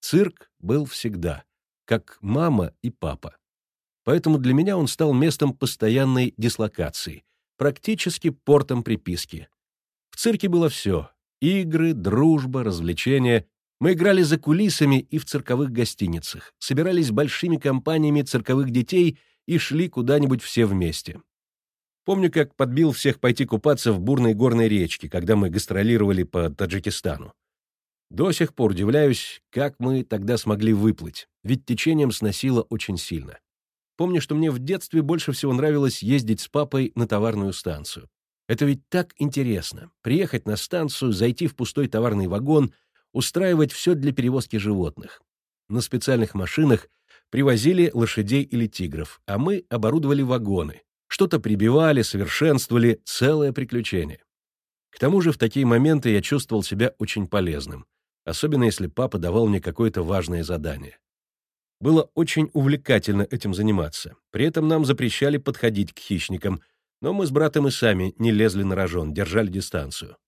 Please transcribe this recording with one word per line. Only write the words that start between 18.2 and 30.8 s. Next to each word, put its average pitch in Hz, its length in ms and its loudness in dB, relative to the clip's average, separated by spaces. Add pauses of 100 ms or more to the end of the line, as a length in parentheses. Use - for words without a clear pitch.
цирковых 131 480 0
детей 143 480 2 (280)
и 170 120 0
шли 160 300 -2
куда-нибудь 135 540 0
все - 220 0
вместе. 90 560 -4 (840)
Помню, 190 260 2
как 147 240 0
подбил 139 380 2
всех 123 260 -2
пойти 127 260 2
купаться 120 480 0
в 95 80 0
бурной 120 320 2
горной 117 360 4
речке, 92 420 -2
когда 90 260 0
мы 98 140 2
гастролировали 101 720 0
по 85 280 -2
Таджикистану. 90 840 -6 (760)
До 180 200 -2
сих 160 240 -2
пор 117 160 0
удивляюсь, 117 800 0
как 139 300 -4
мы 127 240 -2
тогда 107 340 -4
смогли 107 340 0
выплыть, 101 560 -2 (140)